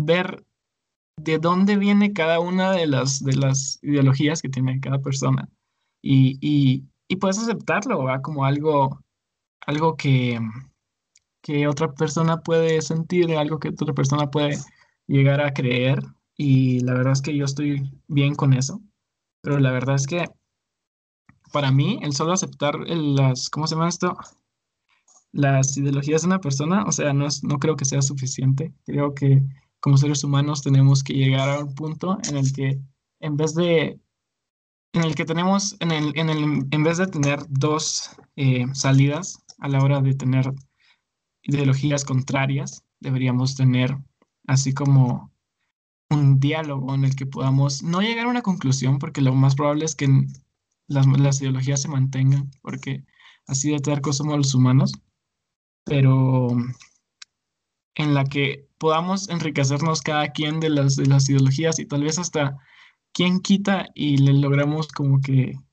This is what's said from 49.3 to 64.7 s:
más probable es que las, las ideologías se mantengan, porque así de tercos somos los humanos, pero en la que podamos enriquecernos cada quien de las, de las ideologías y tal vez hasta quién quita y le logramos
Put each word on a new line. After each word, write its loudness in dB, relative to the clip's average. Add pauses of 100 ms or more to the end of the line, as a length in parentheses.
más 4
probable 0
es -6
que -2 (800)
las, 2
las 2
ideologías -2
se -6
mantengan, 0 (120)
porque -10 (420)
así -2
de -2
tercos -2
somos -2
los 0
humanos, 4 (920)
pero 2 (1500)
en 0
la 2
que -4 (100)
podamos -2
enriquecernos -2
cada -2
quien -4
de 0
las, 2
de 0
las 4
ideologías 2
y -6
tal -2
vez -2
hasta -4 (560)
quién 2
quita 0
y 0
le 6
logramos 2